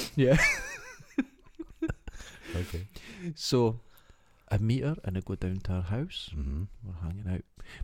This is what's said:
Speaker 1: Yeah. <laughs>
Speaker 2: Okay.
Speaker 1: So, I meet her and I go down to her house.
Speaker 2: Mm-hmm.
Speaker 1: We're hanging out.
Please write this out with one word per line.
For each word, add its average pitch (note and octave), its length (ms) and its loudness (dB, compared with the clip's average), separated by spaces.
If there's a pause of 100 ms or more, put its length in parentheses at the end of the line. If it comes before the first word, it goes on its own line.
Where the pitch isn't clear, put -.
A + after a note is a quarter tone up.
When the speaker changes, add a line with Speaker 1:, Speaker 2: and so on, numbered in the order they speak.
(160)
Speaker 1:
Yeah. C3+ 280 8
<laughs> - 40 6 (2000)
Speaker 2:
Okay. F2 320 -4 (480)
Speaker 1:
So, A#2 440 4 (680)
I G#2 80 4
meet A2+ 260 4
her D3 220 0
and F#2 120 -2
I F#2+ 40 -2
go - 140 -4
down F#2 260 -2
to F#2+ 100 -2
her F#2 120 0
house. A2+ 520 -4
Speaker 2:
Mm-hmm. C#2+ 280 -2 (200)
Speaker 1:
We're F2+ 180 -10
hanging F#2 320 -6
out. F2+ 100 -2 (400)